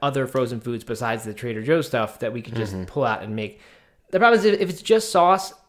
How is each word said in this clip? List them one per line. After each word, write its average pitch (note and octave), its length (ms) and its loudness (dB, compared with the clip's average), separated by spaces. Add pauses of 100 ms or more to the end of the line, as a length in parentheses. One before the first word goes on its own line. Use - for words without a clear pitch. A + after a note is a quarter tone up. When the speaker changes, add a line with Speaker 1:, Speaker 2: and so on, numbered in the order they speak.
Speaker 1:
other C#3 240 0
frozen B2 360 -2
foods A#2 240 -6
besides A2+ 400 -4
the G#2+ 80 -8
Trader A2 280 -8
Joe's D3+ 260 2
stuff A2+ 320 -2
that A2 120 -2
we A#2+ 100 -8
could A2+ 140 -12
just A2+ 180 -2
Speaker 2:
Mm-hmm. F#2 120 -6
Speaker 1:
pull C#3 180 -4
out A2 200 0
and G#2+ 120 -8
make. G#2+ 240 -8 (520)
The F#3 80 0
problem A#3 200 6
is G3 60 2
if, G#3 160 4
if F#3 80 0
it's E3+ 120 -10
just A3 300 2
sauce, F#3 420 4 (160)